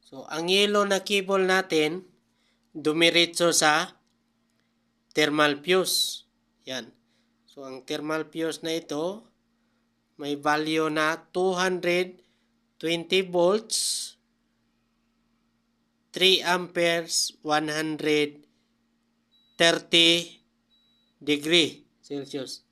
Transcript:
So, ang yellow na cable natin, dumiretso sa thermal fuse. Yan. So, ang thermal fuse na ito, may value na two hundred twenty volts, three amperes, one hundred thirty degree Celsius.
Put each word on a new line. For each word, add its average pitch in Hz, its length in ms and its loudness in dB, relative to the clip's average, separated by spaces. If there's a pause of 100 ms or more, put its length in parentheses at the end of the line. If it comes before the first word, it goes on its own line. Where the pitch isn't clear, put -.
So, 131 240 -18
ang 160 160 -6
yellow 202 400 2
na 196 160 0
cable 190 480 0
natin, 180 560 0 (640)
dumiretso 165 800 2
sa 156 480 0 (1120)
thermal 151 560 2
fuse. - 560 0 (440)
Yan. 127 240 -12 (560)
So, - 160 -20
ang 131 240 -16
thermal 151 400 -6
fuse 160 400 -8
na 160 80 -4
ito, 165 480 -8 (960)
may 147 160 -6
value 156 560 0
na 156 240 0 (160)
two 185 240 -2
hundred 180 640 -2 (640)
twenty 170 400 0
volts, 180 960 -2 (1900)
three 180 320 2
amperes, 170 1040 -2
one 151 240 0
hundred 151 720 -2 (1120)
thirty 170 880 4 (800)
degree 147 640 0 (160)
Celsius. 139 680 -12